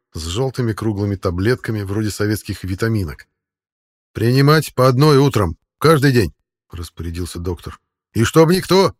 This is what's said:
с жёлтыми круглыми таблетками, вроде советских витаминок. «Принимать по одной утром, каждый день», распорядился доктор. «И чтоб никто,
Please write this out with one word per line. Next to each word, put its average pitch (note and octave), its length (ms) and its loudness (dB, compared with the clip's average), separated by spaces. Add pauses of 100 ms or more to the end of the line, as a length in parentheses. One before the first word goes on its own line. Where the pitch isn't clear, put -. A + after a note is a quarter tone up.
(120)
с D#2+ 140 -10
жёлтыми A#2 460 -4
круглыми G2+ 440 -4
таблетками, G#2 680 -2
вроде G#2 280 -4
советских G#2 540 -4
витаминок. F#2+ 640 -4 (840)
«Принимать C#3 640 2
по B2+ 140 4
одной C#3 300 4
утром, G#2+ 380 2 (220)
каждый C#3+ 340 4
день», G#2 220 2 (360)
распорядился E2+ 680 -10
доктор. F2 420 -10 (320)
«И A2+ 120 0
чтоб D#3+ 260 4
никто, F#3 500 2